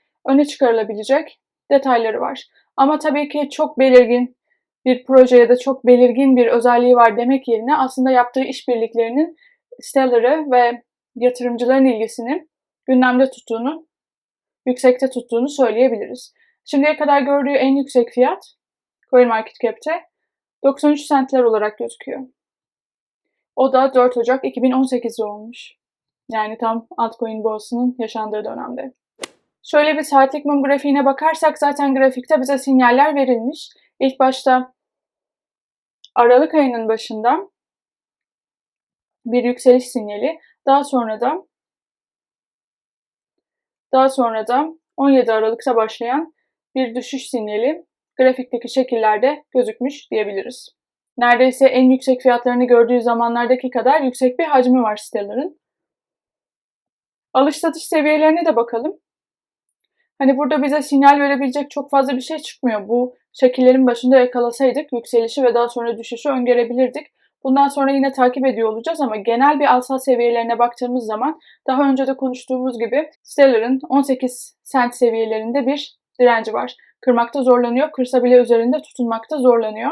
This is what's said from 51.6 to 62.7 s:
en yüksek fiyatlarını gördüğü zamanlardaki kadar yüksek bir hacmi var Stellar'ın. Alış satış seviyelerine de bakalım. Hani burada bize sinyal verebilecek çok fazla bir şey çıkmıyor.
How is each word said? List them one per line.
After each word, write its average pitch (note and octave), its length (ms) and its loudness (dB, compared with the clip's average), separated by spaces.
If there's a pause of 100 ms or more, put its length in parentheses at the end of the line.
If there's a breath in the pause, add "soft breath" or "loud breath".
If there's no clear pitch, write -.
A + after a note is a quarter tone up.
en B3+ 240 4
yüksek B3+ 320 0
fiyatlarını B3 420 0
gördüğü A#3+ 360 4
zamanlardaki A#3 720 -2
kadar B3+ 300 0
yüksek B3+ 380 -2
bir E4+ 60 -2
hacmi B3+ 380 2
var G#3+ 140 -2
Stellar'ın. A3 640 -10 (1700)
Alış C#4+ 220 2
satış D#4+ 260 -6
seviyelerine D#4 640 0
de D4 120 0
bakalım. A#3 440 -4 (1160)
Hani C4+ 180 2
burada C#4+ 260 -2
bize D4 200 -2
sinyal C#4+ 380 4
verebilecek C#4 500 -2
çok C#4+ 200 -10
fazla C4+ 260 0
bir C4 40 -6
şey D#4 180 -10
çıkmıyor. G#3+ 500 -6